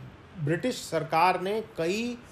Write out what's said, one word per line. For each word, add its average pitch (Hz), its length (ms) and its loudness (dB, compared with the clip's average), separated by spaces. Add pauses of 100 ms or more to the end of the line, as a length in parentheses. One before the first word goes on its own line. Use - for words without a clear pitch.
(380)
ब्रिटिश 170 380 0
सरकार 165 640 2
ने 202 200 -2
कई 220 580 -4 (140)